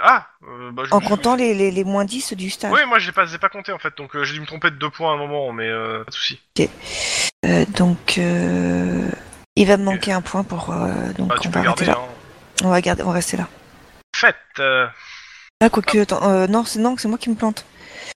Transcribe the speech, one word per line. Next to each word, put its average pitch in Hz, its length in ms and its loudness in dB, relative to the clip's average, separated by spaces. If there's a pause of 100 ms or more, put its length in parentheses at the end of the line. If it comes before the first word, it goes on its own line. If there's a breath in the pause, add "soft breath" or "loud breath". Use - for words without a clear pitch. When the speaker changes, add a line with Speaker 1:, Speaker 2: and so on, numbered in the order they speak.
Speaker 1:
ah, 240 240 4 (160)
euh, 123 280 -14
bah, 127 140 -6
je 135 80 -2
Speaker 2:
En 202 40 6
Speaker 1:
me 202 40 6
suis 202 80 -6
Speaker 2:
comptant 208 260 2
les, 247 200 2
les, 196 160 2
les 185 120 -2
moins 196 220 0
dix 240 280 -8
du 190 180 -8
stage. 202 200 -6
Speaker 1:
Oui, 262 160 4
moi 233 120 2
j'ai 185 120 -4
pas, 190 140 2
j'ai 165 140 -12
pas 196 100 0
compté 202 220 -10
en 180 80 -6
fait, 156 180 -6
donc, 143 180 -14
euh, 143 80 -2
j'ai 139 100 -4
dû 151 80 -10
me 151 40 -10
tromper 160 260 -2
de 147 40 -14
deux 147 140 -4
points 160 220 -2
à 151 40 2
un - 20 -6
moment, 147 340 -4
mais, 113 160 -6
euh, 113 360 -4
pas 117 80 -14
de - 40 -14
soucis. - 240 -6 (200)
Speaker 2:
Ok. 156 80 4 (760 loud breath)
Euh, 175 240 4
donc, 180 500 2
euh, 175 920 0 (460)
il 196 120 6
va 202 100 8
me 196 100 -2
Speaker 1:
Ok. 196 60 0
Speaker 2:
manquer 190 180 -2
un 185 100 0
point 185 220 -4
pour, 175 280 -6
euh, 170 460 -4
donc - 120 -2
Speaker 1:
Bah, 120 120 2
tu - 60 -4
Speaker 2:
on 87 40 -4
Speaker 1:
peux 90 80 0
Speaker 2:
va 90 100 2
arrêter 117 160 0
Speaker 1:
garder, - 160 4
Speaker 2:
là. 127 60 -10
Speaker 1:
hein. - 560 -10
Speaker 2:
On 185 60 2
va 180 120 4
garder, 175 220 0
on - 40 0
va 180 60 0
rester 175 240 -2
là. 180 100 -4 (680)
Speaker 1:
Faites, 226 200 4 (240)
euh, 131 280 2 (720 loud breath)
Speaker 2:
Ah, 226 100 8
quoique, 214 280 2
Speaker 1:
hop. 208 60 6
Speaker 2:
attends, 196 260 2
euh, 185 180 4
non, 226 180 2
c'est, 220 140 -6
non, 240 180 2
c'est 233 100 -4
moi 220 100 0
qui - 120 -4
me 226 60 0
plante. 214 300 -2 (500 loud breath)